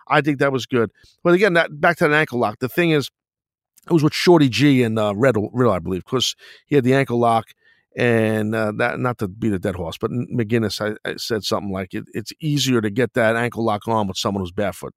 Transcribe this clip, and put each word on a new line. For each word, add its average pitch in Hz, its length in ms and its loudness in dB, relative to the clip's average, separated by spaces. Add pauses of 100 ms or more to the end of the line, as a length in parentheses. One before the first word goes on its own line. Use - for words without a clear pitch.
I 147 120 4
think 139 180 0
that 139 120 2
was 127 140 -2
good. 117 260 0 (320)
But 175 120 4
again, 190 180 4
that, 151 260 0
back 170 180 2
to 165 100 2
that 147 60 2
ankle 151 260 0
lock. 110 200 -2
The 123 80 -2
thing 170 240 0
is, 147 180 0 (760)
it 165 60 0
was 160 80 4
with 151 140 2
Shorty 160 340 4
G 127 320 2
and, 113 160 0
uh, 107 180 2
Riddle, 113 380 0
Riddle, 120 180 2
I 92 60 0
believe, 90 280 -4
'cause - 300 -2 (300)
he - 80 -4
had 143 100 4
the 127 120 4
ankle 127 240 0
lock, 117 260 2 (500)
and, 110 600 0
uh, 110 240 -2
that, 120 200 -2
not 123 200 -4
to 107 80 -4
beat 110 260 -4
a 92 60 -2
dead 90 160 -4
horse, 82 200 -8
but - 140 -6
M-, 120 240 -6
McGuinness, 113 480 -2
I, 107 260 -6
I - 100 -6
said 110 260 -6
something 101 280 -4
like, 95 220 -8
"It, 107 180 -8
it's - 280 -10
easier 131 420 0
to 107 80 -2
get 113 240 -2
that 113 220 2
ankle 117 280 -4
lock 107 240 -2
on 110 200 0
with 92 100 -10
someone 101 240 -2
who's 90 100 -8
barefoot." 95 460 -6